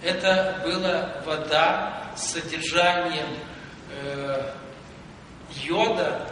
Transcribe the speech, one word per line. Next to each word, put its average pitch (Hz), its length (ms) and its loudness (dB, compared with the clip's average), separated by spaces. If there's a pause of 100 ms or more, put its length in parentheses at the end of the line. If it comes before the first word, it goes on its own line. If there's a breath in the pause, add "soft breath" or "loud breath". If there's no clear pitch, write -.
это 185 600 2
была 175 600 0
вода 156 880 2
с - 180 -4
содержанием, 165 920 2 (640)
э, 139 600 -4 (1120)
йода 220 680 2